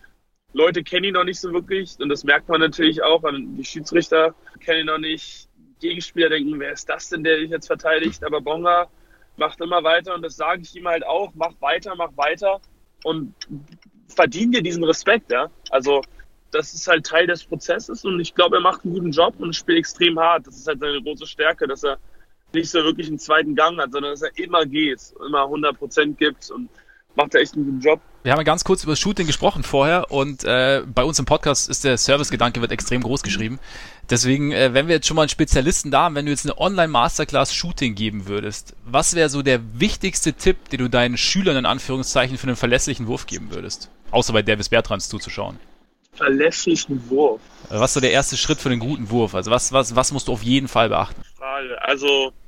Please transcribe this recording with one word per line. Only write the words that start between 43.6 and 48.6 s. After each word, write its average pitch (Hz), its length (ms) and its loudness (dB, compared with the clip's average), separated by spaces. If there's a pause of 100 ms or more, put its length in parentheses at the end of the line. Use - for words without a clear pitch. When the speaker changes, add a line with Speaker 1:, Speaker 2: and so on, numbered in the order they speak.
Speaker 2:
Außer - 220 4
bei 107 100 8
Davis 104 260 2
Bertrands 110 400 2
zuzuschauen. 98 500 -8 (540)
Speaker 1:
Verlässlichen 143 1000 0
Wurf? 131 300 4 (300)
Speaker 2:
Äh, 104 100 0
was 127 100 4
ist - 40 -2
so 143 60 2
der 127 120 4
erste 135 240 2
Schritt 151 220 0
für 135 120 -2